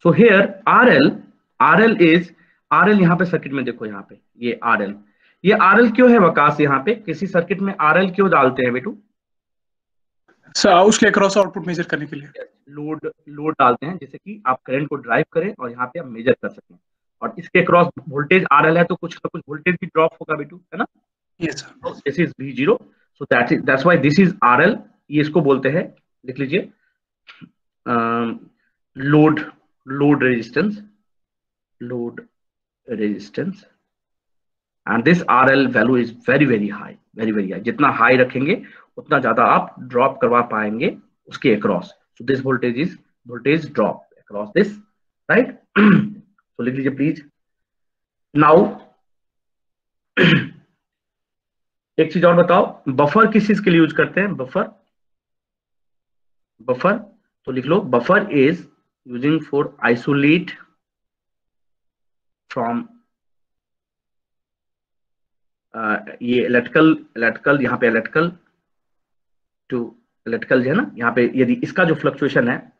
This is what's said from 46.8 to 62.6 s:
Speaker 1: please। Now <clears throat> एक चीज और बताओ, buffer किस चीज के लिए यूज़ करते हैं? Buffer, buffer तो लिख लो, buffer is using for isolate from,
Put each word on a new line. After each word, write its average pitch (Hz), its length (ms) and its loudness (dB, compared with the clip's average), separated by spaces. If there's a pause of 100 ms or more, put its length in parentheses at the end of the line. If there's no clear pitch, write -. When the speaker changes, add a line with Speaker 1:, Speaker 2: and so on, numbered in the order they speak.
Speaker 1:
please। 139 400 -6 (1040)
Now 156 440 4 (1400)
<clears throat> 160 300 4 (1500)
एक 156 140 0
चीज 175 120 0
और 175 100 6
बताओ, 175 540 2
buffer 147 440 2
किस 220 140 2
चीज 208 140 0
के 190 100 0
लिए 170 80 4
यूज़ 156 160 2
करते 156 260 -2
हैं? 190 160 -4
Buffer, 131 320 -6 (1900)
buffer 127 300 -2 (520)
तो 135 80 -8
लिख 131 140 -6
लो, 165 120 2
buffer 131 500 0
is 143 280 2 (520)
using 135 300 -2
for 147 300 -4 (220)
isolate 143 600 0 (2000)
from, 117 300 -6 (3000)